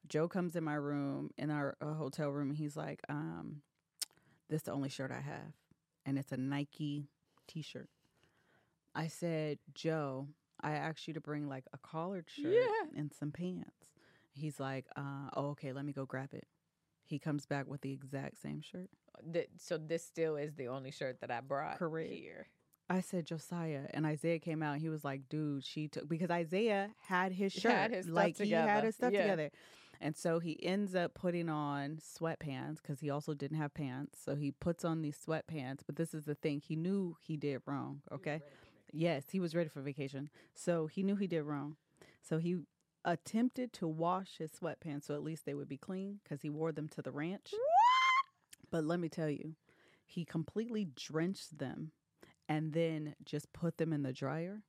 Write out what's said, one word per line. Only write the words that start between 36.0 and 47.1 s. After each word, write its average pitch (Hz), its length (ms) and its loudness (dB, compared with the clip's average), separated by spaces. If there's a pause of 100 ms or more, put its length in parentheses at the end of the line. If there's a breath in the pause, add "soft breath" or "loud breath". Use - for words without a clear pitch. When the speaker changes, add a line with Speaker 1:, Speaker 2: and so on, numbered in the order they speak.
Speaker 1:
is 156 120 -4
the 147 80 0
thing. 143 260 2
He 151 160 -2
knew 180 440 2
he 156 160 -2
did 139 300 0
wrong, 139 360 -4 (100)
okay? 151 300 -2 (500 loud breath)
Yes, 151 380 2
he 190 100 0
was 165 140 0
ready 170 160 4
for 143 120 -10
vacation. 139 460 -4 (240 loud breath)
So 165 340 2
he 190 160 -2
knew 196 140 4
he 196 100 2
did 165 160 2
wrong. 147 340 -4 (440 loud breath)
So - 180 0
he 170 260 2 (400)
attempted 240 680 2
to 175 140 -2
wash 175 500 0
his 160 140 -6
sweatpants 147 520 -6
so 147 100 -2
at 147 80 -4
least 156 240 -6
they 143 80 -4
would 143 140 -6
be 139 100 -6
clean 196 460 -6
'cause 143 180 -8
he 151 80 -2
wore 156 220 0
them 156 180 -4
to - 120 -8
the 127 100 -6